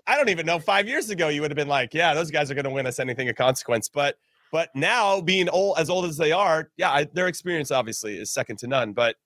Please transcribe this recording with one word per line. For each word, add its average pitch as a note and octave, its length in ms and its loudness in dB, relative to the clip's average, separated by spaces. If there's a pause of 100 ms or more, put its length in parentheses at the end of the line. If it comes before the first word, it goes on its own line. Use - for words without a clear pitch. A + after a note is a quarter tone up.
I A#3+ 120 2
don't C4+ 120 4
even E3 160 0
know, E3+ 140 2
five G3+ 280 2
years C4+ 220 -4
ago, E3 200 0
you D3 120 -2
would D3+ 80 -2
have C#3+ 60 -6
been C#3+ 120 -2
like, C#3 280 0
"Yeah, E3 180 4
those D#3+ 160 -2
guys D3 220 0
are - 20 -8
gonna C#3 160 -4
win C3+ 160 -2
us B2 140 -4
anything B2+ 280 -4
of B2 80 -2
consequence." B2+ 540 0
But, C#3+ 280 -2 (340)
but D#3+ 240 -2
now G3 460 2
being F3+ 280 2
old, F#3 300 2
as D#3 100 0
old F3+ 160 0
as D#3 120 -6
they D#3 140 2
are, F3 460 2
yeah, E3+ 140 2
I, D3 140 2
their F3+ 200 -2
experience E3+ 460 -4
obviously A2 480 -2
is G#2 100 -10
second A#2 280 -6
to A#2+ 100 -10
none. B2 260 -2
But A#2 220 0 (100)